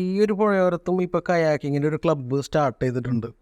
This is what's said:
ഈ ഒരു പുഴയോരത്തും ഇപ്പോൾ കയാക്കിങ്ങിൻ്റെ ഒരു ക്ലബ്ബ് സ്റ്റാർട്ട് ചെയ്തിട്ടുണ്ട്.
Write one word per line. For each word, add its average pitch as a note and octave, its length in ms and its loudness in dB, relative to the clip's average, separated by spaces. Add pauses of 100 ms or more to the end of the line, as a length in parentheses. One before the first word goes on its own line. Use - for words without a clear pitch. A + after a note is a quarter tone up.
ഈ F3+ 40 0 (200)
ഒരു G#3 140 2
പുഴയോരത്തും F#3 580 2 (100)
ഇപ്പോൾ E3+ 220 -2
കയാക്കിങ്ങിൻ്റെ D3+ 640 0
ഒരു D#3 120 -4
ക്ലബ്ബ് C#3 420 -2
സ്റ്റാർട്ട് C#3+ 380 -2
ചെയ്തിട്ടുണ്ട്. A#2+ 440 -2 (140)